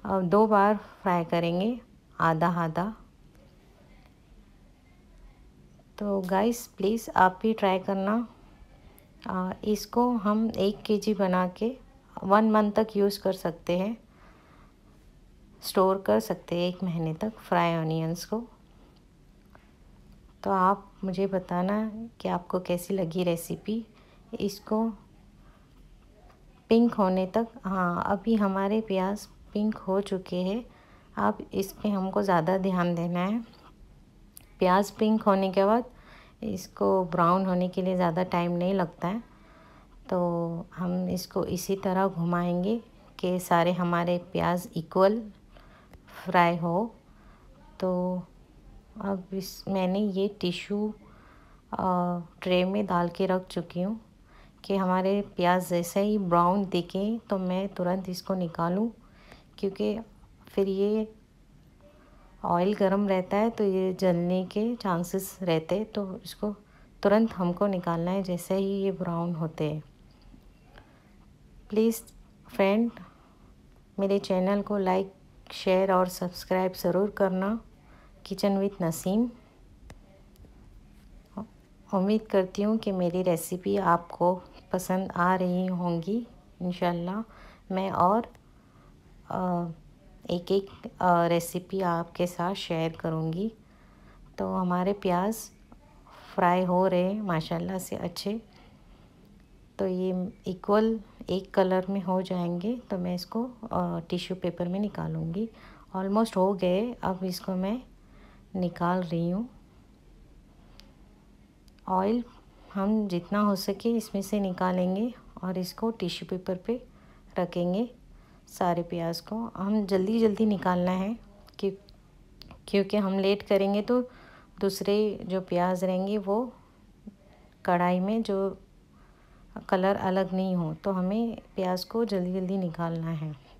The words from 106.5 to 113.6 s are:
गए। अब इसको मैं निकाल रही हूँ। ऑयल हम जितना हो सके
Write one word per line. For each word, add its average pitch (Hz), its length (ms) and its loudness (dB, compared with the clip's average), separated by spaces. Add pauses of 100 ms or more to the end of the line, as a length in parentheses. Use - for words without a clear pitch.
गए। 185 400 0
अब 185 300 -4
इसको 185 320 -4
मैं 196 260 -2 (720)
निकाल 180 480 0
रही 170 260 0
हूँ। 214 200 -2 (2500)
ऑयल 196 360 0 (500)
हम 208 340 0
जितना 196 320 -2
हो 208 160 4
सके 196 420 -4